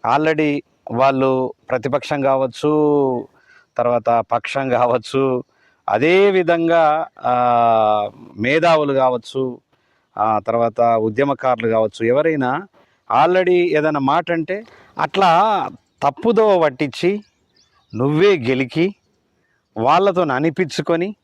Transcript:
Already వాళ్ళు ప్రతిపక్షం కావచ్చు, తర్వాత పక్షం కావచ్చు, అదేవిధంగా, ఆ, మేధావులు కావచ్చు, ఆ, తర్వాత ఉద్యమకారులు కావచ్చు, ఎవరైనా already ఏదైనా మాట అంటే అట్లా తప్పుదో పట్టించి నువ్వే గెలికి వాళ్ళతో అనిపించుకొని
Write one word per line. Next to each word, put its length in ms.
Already 440
వాళ్ళు 600
ప్రతిపక్షం 500
కావచ్చు, 500
తర్వాత 540
పక్షం 360
కావచ్చు, 760
అదేవిధంగా, 1200
ఆ, 920
మేధావులు 560
కావచ్చు, 680
ఆ, 200
తర్వాత 420
ఉద్యమకారులు 880
కావచ్చు, 380
ఎవరైనా 600
already 280
ఏదైనా 480
మాట 300
అంటే 340
అట్లా 720
తప్పుదో 580
పట్టించి 600
నువ్వే 420
గెలికి 580
వాళ్ళతో 460
అనిపించుకొని 1000